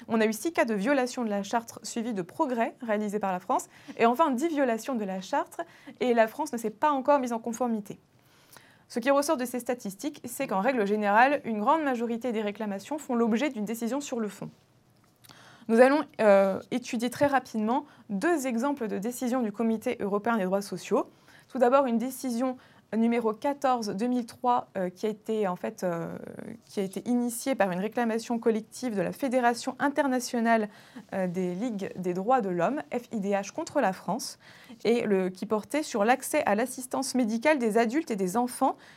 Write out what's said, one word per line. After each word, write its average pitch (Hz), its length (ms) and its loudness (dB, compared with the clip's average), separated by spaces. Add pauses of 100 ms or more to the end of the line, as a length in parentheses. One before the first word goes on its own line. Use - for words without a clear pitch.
On 220 140 0
a 214 60 4
eu 220 60 0
six 330 200 -4
cas 330 120 2
de 226 100 -2
violation 247 500 0
de 220 40 -4
la 202 140 -2
Charte 226 400 -6
suivis 233 320 -6
de 185 80 -4
progrès 240 580 -2
réalisés 214 380 -2
par 196 140 -2
la 180 80 -4
France, 294 280 -2 (280)
et 226 100 4
enfin 277 240 4
dix 262 180 0
violations 269 460 0
de 214 100 -4
la 190 160 -6
Charte, 302 400 -4 (380)
et 247 160 2
la 220 140 6
France 294 240 -6
ne 240 60 -4
s'est 220 120 -4
pas 302 200 2
encore 285 280 4
mise 254 140 -2
en 226 80 -4
conformité. 226 580 -4 (880)
Ce - 140 -4
qui 240 100 2
ressort 285 260 4
de 247 80 -2
ces 247 140 -6
statistiques, 247 680 -6
c'est 233 220 -6
qu'en 190 140 0
règle 233 260 2
générale, 214 580 4
une 220 140 -2
grande 285 240 2
majorité 240 480 -2
des 220 120 -2
réclamations 208 560 -6
font 254 180 -4
l'objet 233 340 2
d'une 214 140 -6
décision 233 360 -4
sur 262 200 -6
le 214 80 -4
fond. - 220 -12 (1160)
Nous 226 140 6
allons, 269 240 8 (160)
euh, 196 400 6 (100)
étudier 240 400 -2
très 285 160 2
rapidement 254 580 0 (240)
deux 262 380 0
exemples 262 400 -2
de 202 120 -4
décisions 247 440 -2
du 208 100 -2
Comité 226 480 -2
européen 208 380 0
des 190 60 0
droits 190 180 0
sociaux. 202 480 -2 (380)
Tout - 100 -8
d'abord, 254 260 6
une 233 140 0
décision 254 580 -4 (400)
numéro 226 380 2
quatorze 254 560 0
deux 202 160 -2
mille 247 180 0
trois, 247 540 -2
euh, 185 100 -2
qui 185 160 -8
a 214 60 2
été, 214 360 -2
en 180 100 -2
fait, - 280 -8
euh, 170 320 -4 (480)
qui - 160 -6
a - 20 0
été 190 240 -6
initiée 240 480 -2
par 196 160 2
une 175 100 -2
réclamation 226 580 -2
collective 226 580 -2
de 190 60 0
la 175 100 -2
Fédération 240 640 0
internationale, 247 920 0 (420)
euh, 190 140 0
des 180 280 -2
ligues 202 420 -6
des 180 180 -4
droits 226 260 2
de 196 80 -2
l'homme, 185 320 0 (100)
F 240 120 -6 (100)
I 226 80 -4
D 202 120 -2
H, 196 200 -4
contre 302 300 -2
la 190 100 2
France, - 460 -6 (460)
et 233 180 4
le, 190 260 2
qui 185 160 -8
portait 214 380 -2
sur 226 200 -2
l'accès 262 440 2
à 202 80 4
l'assistance 262 600 -4
médicale 247 440 2
des 220 180 2
adultes 240 340 2
et 220 60 0
des 185 220 0
enfants 247 400 0 (180)